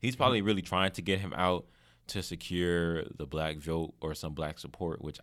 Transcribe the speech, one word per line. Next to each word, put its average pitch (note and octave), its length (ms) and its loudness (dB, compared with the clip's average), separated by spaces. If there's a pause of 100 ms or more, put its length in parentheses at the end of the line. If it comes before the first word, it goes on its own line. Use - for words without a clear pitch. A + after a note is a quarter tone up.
he's B2+ 160 -2
probably B2+ 260 4
really G2+ 180 4
trying F#2+ 320 2
to F2 100 -6
get F#2+ 180 2
him G2 140 -6
out F2+ 320 2 (420)
to G2 140 -4
secure E2+ 840 0 (120)
the D#2 100 -8
black D#2 300 -2
vote D#2+ 460 -2
or D#2 120 -2
some D#2 200 -6
black D2+ 240 -4
support, E2 420 -6
which D2+ 220 -8